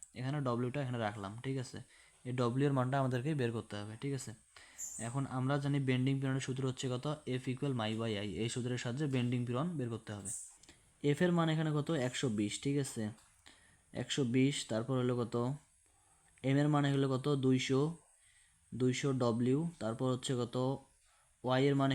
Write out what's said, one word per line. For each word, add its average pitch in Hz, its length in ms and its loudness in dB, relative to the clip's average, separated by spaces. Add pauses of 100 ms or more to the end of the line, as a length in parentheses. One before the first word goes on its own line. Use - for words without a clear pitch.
(200)
এখানে 135 180 -4 (280)
W 123 80 -2
টা 147 100 -2
এখানে 123 240 -4
রাখলাম, 101 240 -6 (140)
ঠিক 135 180 -4
আছে? 101 140 -12 (500)
এই 127 60 -4 (260)
W 139 80 4
এর 143 100 2
মানটা 127 240 2
আমাদেরকে 127 280 0 (120)
বের 117 160 2
করতে 104 220 -8
হবে, 107 140 -10 (100)
ঠিক 143 160 -4
আছে? 113 120 -10 (760)
এখন 135 160 -2 (140)
আমরা 131 260 2
জানি 143 160 2 (100)
বেন্ডিং 131 300 2
পীড়নের 135 280 0
সূত্র 131 220 -2
হচ্ছে 127 240 -6
কত? 127 120 -4 (360)
F - 100 -18
equal 135 300 -2
my 107 180 0
by 113 120 -2 (140)
I। 104 40 -4 (140)
এই 117 100 0
সূত্রের 123 300 -2
সাহায্যে 135 320 -2
বেন্ডিং 123 320 2
পীড়ন 127 200 0 (100)
বের 123 160 -2
করতে 110 220 -8
হবে। 98 140 -8 (840)
F - 100 -6
এর 175 120 4
মান 165 160 4
এখানে 160 240 2
কত? 147 120 0 (180)
একশো 131 200 -2 (100)
বিশ, 104 160 0 (100)
ঠিক 139 200 0
আছে? 117 200 -4 (1000)
একশো 127 200 -2 (140)
বিশ, 135 200 4 (160)
তারপর 117 300 0
হলো 123 200 2
কত? 113 140 -2 (1200)
M - 60 6
এর 147 120 4
মান 143 100 4 (120)
হলো 139 180 4
কত? 131 120 -2 (200)
দুইশো, 131 360 4 (880)
দুইশো 127 380 2 (420)
W, 139 80 4 (220)
তারপর 117 340 -2
হচ্ছে 127 260 -4
কত? 120 160 -4 (840)
Y 127 260 2
এর 139 100 4
মান 135 160 4